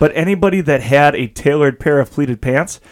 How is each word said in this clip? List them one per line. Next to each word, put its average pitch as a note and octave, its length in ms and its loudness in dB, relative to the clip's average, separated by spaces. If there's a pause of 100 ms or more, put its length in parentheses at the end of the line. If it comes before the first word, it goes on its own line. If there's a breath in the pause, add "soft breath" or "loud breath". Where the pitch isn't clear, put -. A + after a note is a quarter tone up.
But D3+ 140 4
anybody F#3 480 0
that C#3+ 180 0
had C#3 340 2
a B2+ 120 -4
tailored C#3+ 520 0
pair D3 220 0
of B2+ 100 -4
pleated B2+ 300 -4
pants, C3+ 400 -4 (120)